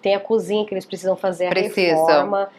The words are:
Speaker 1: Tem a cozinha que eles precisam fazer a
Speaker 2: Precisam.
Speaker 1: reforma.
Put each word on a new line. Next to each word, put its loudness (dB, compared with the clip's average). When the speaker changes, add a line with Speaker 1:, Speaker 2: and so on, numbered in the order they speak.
Speaker 1:
Tem 2
a -2
cozinha -2
que -8
eles -6
precisam -4
fazer -2
a 0
Speaker 2:
Precisam. 2
Speaker 1:
reforma. 2